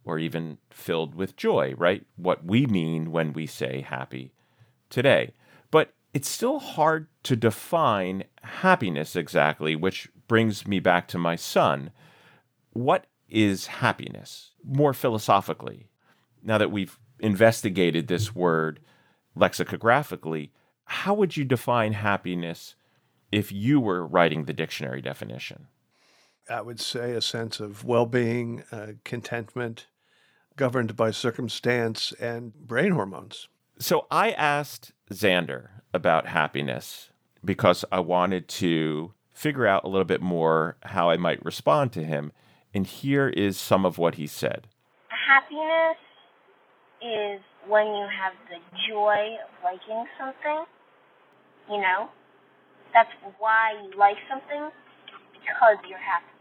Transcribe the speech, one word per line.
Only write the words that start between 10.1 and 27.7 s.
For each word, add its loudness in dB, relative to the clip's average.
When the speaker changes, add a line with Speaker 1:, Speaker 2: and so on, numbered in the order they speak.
Speaker 1:
brings 2
me 0
back 2
to -6
my 0
son. 0
What 0
is 2
happiness, -6
more 2
philosophically? 0
Now 0
that 2
we've -4
investigated 4
this -2
word 0
lexicographically, 0
how -4
would 0
you -2
define 0
happiness -4
if 0
you 2
were 0
writing 2
the -6
dictionary -6
definition? -12
Speaker 2:
I -6
would -12
say -4
a -4
sense -6
of -12